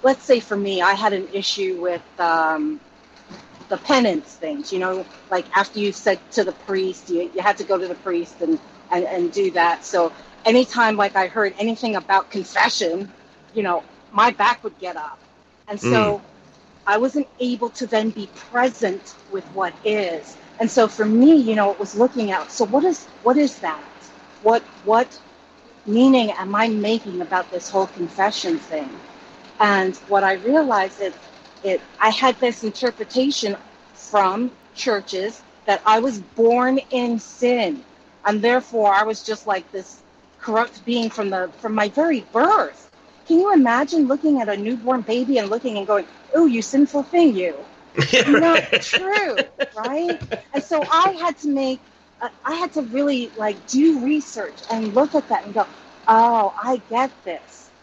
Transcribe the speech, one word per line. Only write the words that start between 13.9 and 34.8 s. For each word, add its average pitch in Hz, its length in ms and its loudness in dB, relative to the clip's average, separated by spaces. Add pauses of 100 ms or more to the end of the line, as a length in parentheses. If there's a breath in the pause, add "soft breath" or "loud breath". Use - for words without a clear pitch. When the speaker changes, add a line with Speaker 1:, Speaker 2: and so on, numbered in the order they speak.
Speaker 1:
my 226 180 4
back 226 320 0
would 190 160 -12
get 180 180 -10
up. 151 220 -12 (480)
And 208 140 -10
so 208 380 2
Speaker 2:
Mm. - 20 -12 (680)
Speaker 1:
I 208 120 2
wasn't 269 280 -2 (140)
able 240 300 -4
to - 180 -10
then 220 220 0
be 202 260 -12
present 240 800 -4 (160)
with 190 140 -8
what 190 280 -6 (100)
is. 196 520 -4 (240)
And 226 100 0
so 226 160 4
for 214 180 -4
me, 240 300 8
you 220 220 4
know, 202 160 2
it 196 80 -6
was 202 160 -8
looking 233 340 0
at, 170 220 -4
so 233 140 -2
what 269 180 0
is, 359 220 -2 (180)
what 247 120 4
is 294 220 0
that? 156 240 -8 (640)
What, 226 180 4 (220)
what 226 340 0 (680)
meaning 240 440 4
am 190 240 -8
I 220 140 2
making 208 520 -2
about 180 300 -4
this 175 180 -10
whole 190 200 0
confession 180 720 -4
thing? 151 280 -8 (680)
And 196 380 2 (120)
what 196 140 2
I 190 120 2
realized 214 680 0
is 190 140 -6 (500)
it, 190 160 -2 (200)
I 220 100 4
had 247 280 0
this 240 240 -2
interpretation 233 960 -4 (380)
from 208 580 0 (240)
churches 202 680 -6 (220)